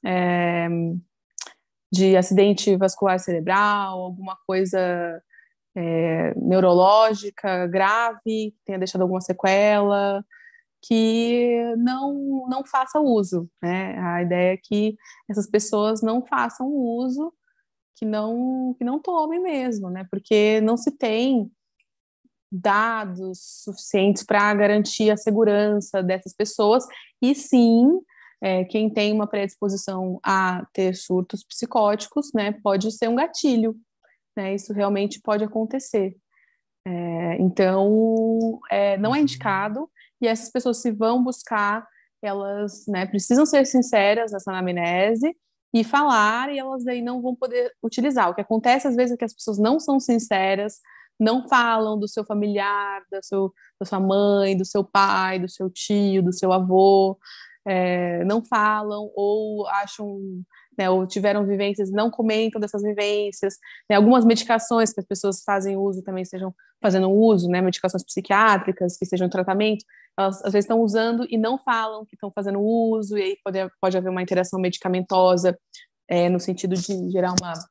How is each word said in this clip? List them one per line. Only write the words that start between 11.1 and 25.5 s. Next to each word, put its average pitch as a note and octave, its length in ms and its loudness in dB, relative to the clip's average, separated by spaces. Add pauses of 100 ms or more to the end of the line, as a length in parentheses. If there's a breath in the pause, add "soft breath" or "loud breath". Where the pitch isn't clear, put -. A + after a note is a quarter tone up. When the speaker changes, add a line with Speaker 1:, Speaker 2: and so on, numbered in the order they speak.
Speaker 1:
não, C4+ 720 -2
não C4 160 -4
faça C4+ 360 -2
uso, G3 480 0 (140)
né? F#3 360 -4
A F3 240 -2
ideia F3+ 320 2
é - 20 -10
que G#3+ 400 -2 (320 loud breath)
essas G#3 200 -4
pessoas G#3+ 540 0
não A3+ 220 -2
façam B3 440 -4
uso, C4 640 -4 (640)
que - 80 -10
não, A#3+ 760 -4
que A#3+ 60 -6
não C4 160 -4
tomem E4 400 -2
mesmo, B3+ 500 -4
né? F#3 200 -8
Porque G#3+ 500 2
não A3 160 2
se A#3+ 140 -2
tem A#3+ 600 0 (1000)
dados G3 1120 -2
suficientes G3 580 0
pra G#3 320 2
garantir G#3 560 2
a G#3 60 2
segurança G#3 840 2